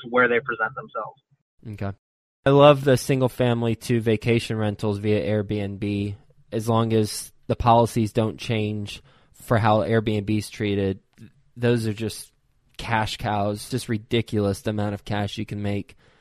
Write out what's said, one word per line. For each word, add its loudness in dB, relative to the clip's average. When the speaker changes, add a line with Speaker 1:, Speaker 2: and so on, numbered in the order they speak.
Speaker 1:
where 2
they 2
present -6
themselves. -12
Speaker 2:
Okay. -10
I 4
love 8
the 6
single 0
family 0
to -2
vacation 0
rentals -2
via 0
Airbnb, -4
as -4
long 2
as 0
the 0
policies 4
don't -2
change -6
for -2
how 4
Airbnb 0
is -6
treated. -2
Those 2
are -2
just -8
cash -2
cows, -4
just -6
ridiculous -2
the -4
amount -4
of -12
cash -6
you -8
can -8
make -6